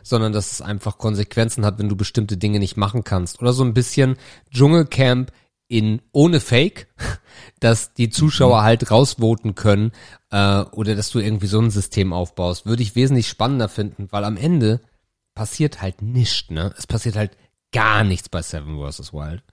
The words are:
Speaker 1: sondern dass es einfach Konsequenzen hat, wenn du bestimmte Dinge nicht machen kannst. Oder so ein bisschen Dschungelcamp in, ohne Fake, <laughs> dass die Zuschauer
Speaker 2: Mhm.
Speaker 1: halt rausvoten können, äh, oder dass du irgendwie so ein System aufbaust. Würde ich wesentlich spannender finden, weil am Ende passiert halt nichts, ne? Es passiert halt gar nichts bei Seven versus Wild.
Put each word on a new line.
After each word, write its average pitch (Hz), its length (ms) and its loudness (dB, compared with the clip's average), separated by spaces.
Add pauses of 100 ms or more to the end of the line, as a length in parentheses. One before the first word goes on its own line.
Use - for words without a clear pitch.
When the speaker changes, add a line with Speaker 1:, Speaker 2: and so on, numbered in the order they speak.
Speaker 1:
sondern 110 300 0
dass 104 220 -4
es - 80 -12
einfach 101 360 -8
Konsequenzen 110 680 -2
hat, 101 120 0
wenn 104 120 -2
du 101 80 -2
bestimmte 104 400 -2
Dinge 104 200 0
nicht 98 200 -2
machen 101 260 -2
kannst. 92 380 -4
Oder 120 100 2
so 131 140 2
ein 120 80 0
bisschen 131 420 2 (340)
Dschungelcamp 131 800 2 (380)
in, 110 340 0 (120)
ohne 156 260 6
Fake, - 480 0 (100)
<laughs> - 600 -12
dass 117 340 0
die 117 160 0
Zuschauer 127 520 4
Speaker 2:
Mhm. - 20 2
Speaker 1:
halt 117 280 2
rausvoten 113 640 2
können, 107 360 2 (400)
äh, 101 300 2 (100)
oder 107 240 -4
dass 104 140 -4
du 120 100 -2
irgendwie 104 280 -2
so 104 120 2
ein 113 100 2
System 98 440 -2
aufbaust. 90 520 -4
Würde 117 160 -2
ich 104 140 -4
wesentlich 127 320 2
spannender 120 400 -2
finden, 101 440 -8
weil 101 120 -4
am 104 140 -4
Ende 123 420 2 (560)
passiert - 460 -4
halt 95 200 -8
nichts, 117 480 -2
ne? 82 280 -4
Es - 100 -14
passiert 110 300 -4
halt 104 180 -4 (380)
gar 110 320 2
nichts 92 240 -2
bei 85 120 -6
Seven 76 360 -10
versus 71 340 -12
Wild. 76 420 -12